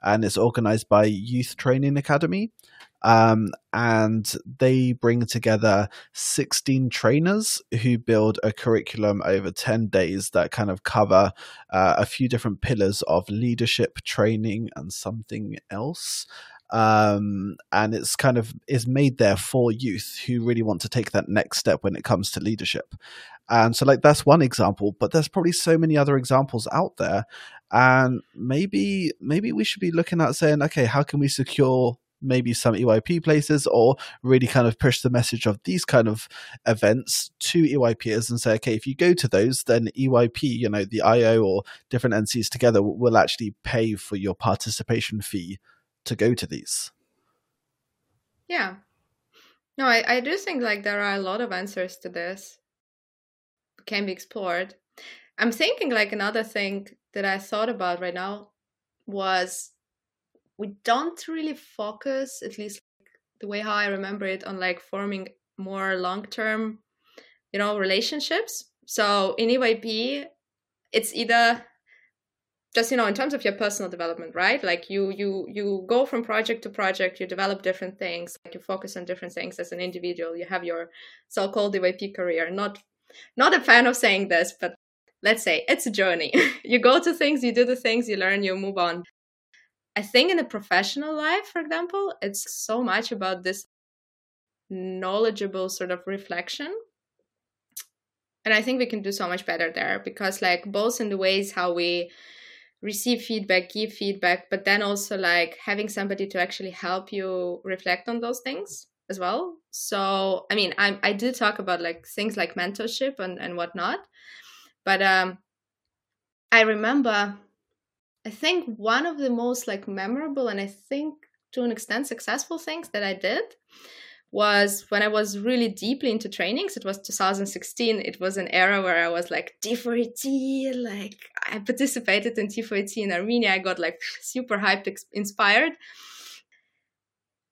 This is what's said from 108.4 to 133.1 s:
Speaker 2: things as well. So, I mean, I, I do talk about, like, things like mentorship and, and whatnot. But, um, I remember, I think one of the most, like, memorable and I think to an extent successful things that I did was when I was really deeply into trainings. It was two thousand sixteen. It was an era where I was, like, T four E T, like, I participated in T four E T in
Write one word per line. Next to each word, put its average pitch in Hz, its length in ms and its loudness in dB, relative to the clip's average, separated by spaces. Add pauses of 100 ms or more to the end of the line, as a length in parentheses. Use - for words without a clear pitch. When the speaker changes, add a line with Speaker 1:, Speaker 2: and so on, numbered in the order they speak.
Speaker 2:
things 330 460 -12 (220)
as 196 100 -10
well. 294 380 -4 (140)
So, 196 800 -4
I 196 60 -2
mean, 196 220 0
I, 202 260 0
I 202 100 2
do 220 180 -4
talk 220 280 -2
about, 185 220 -4
like, 170 260 -8
things 208 300 -6
like 170 180 -4
mentorship 233 640 -6
and, 185 200 -10
and 175 180 -10
whatnot. 180 420 -6 (880)
But, 190 160 2
um, 185 380 2 (1120)
I 233 100 8
remember, 220 760 0 (880)
I 220 40 -12
think 320 360 -2 (120)
one 233 280 0
of 330 120 -6
the 277 120 -2
most, 240 380 -2
like, 196 200 -6
memorable 247 600 -4
and 196 120 -4
I 196 80 -6
think 294 480 -8 (360)
to 254 120 -4
an 240 80 0
extent 226 360 -6
successful 285 520 -6
things 320 300 -10
that 208 140 -6
I 196 100 -2
did 202 300 -4 (880)
was 202 580 2
when 208 120 0
I 208 60 2
was 214 320 -2
really 233 300 0
deeply 254 420 -4
into 214 180 -4
trainings. 240 480 -4
It - 80 -10
was 196 160 -6
two - 120 -12
thousand 196 340 -2
sixteen. 220 520 -4
It - 200 -8
was 190 180 -4
an 185 120 -4
era 190 340 2
where 170 200 2
I 170 40 0
was, 170 240 -4
like, 160 300 -6
T 214 140 -4
four 233 200 -4
E 233 200 0
T, 269 560 -2
like, 208 460 -8 (300)
I 214 100 -6
participated 226 800 0
in 214 100 -2
T 208 140 -8
four 220 160 -4
E 196 80 -2
T 208 160 -8
in 196 100 -2